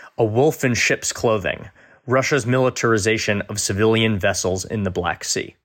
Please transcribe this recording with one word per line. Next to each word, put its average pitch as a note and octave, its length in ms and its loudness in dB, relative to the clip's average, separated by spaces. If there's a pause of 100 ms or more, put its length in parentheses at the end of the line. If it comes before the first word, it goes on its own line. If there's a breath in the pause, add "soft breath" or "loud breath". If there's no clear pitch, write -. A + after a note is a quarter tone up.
(160 loud breath)
A A#2+ 80 2
Wolf C3 400 2
in B2 100 2
Ship's - 380 -2
Clothing, G#2+ 560 -2 (380 soft breath)
Russia's B2+ 400 0
Militarization A2+ 960 2
of G#2+ 180 -6
Civilian A2 580 2
Vessels F#2 460 -2
in G#2 200 -4
the F#2+ 60 -2
Black F2 340 -4
Sea. - 400 -6